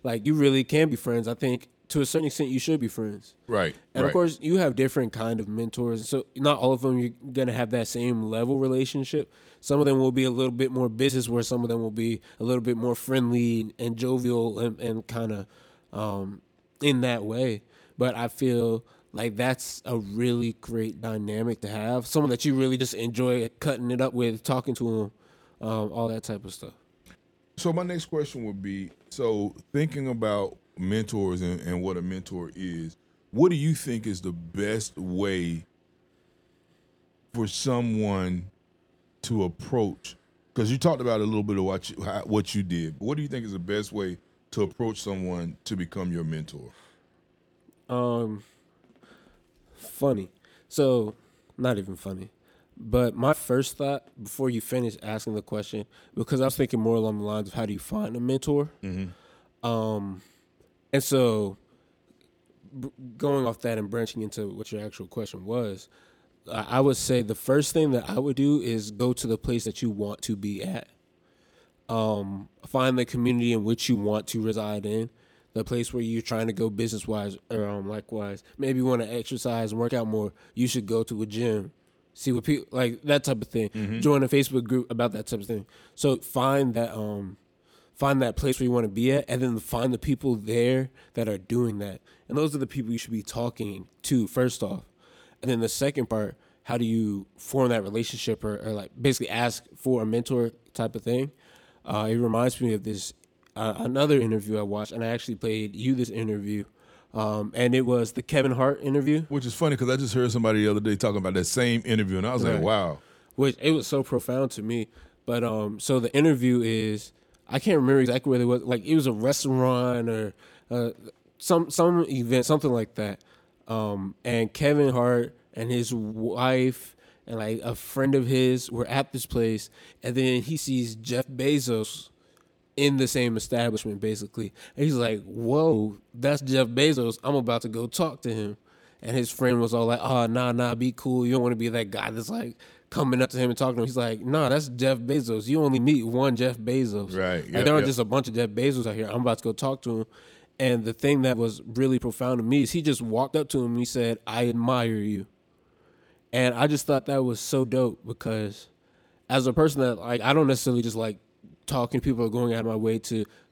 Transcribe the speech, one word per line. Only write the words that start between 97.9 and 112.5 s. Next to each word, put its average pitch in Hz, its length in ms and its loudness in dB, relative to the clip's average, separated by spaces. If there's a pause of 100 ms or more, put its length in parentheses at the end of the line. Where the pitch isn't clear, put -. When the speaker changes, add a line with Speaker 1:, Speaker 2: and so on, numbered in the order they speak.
Speaker 1:
or, 104 200 -4
or, 110 100 -4
like, 101 180 -8 (100)
basically 127 280 2
ask 117 340 -2 (120)
for 123 280 2
a - 20 0
mentor 117 460 0 (240)
type 113 200 -4
of 110 60 -8
thing? 127 300 0 (540)
Uh, 107 260 -2
it 117 60 2
reminds 120 440 2
me 117 120 2
of 98 100 -2
this, 104 300 -8 (420)
uh, 110 220 -2
another 135 420 4
interview 107 400 0
I 104 40 -2
watched, 104 280 -4
and 117 120 -6
I 113 40 -2
actually 117 280 -4
played 110 400 -4
you 127 200 2
this 123 140 0
interview. 104 560 -4 (480)
Um, 107 420 -2
and 123 180 4
it 131 80 6
was 120 300 2
the 127 100 -8
Kevin 139 300 2
Hart 131 320 2
interview. 143 460 2
Speaker 2:
Which 139 160 -2
is 120 100 -4
funny 151 200 2
'cause 123 140 0
I 131 60 4
just 131 180 -2
heard 123 180 4
somebody 110 320 4
the 107 60 6
other 104 120 2
day 107 140 2
talking 104 220 0
about 92 160 -2
that 90 120 2
same 120 400 2
interview, 101 340 2
and 101 80 0
I 123 60 -2
was 123 100 0
like, 113 120 2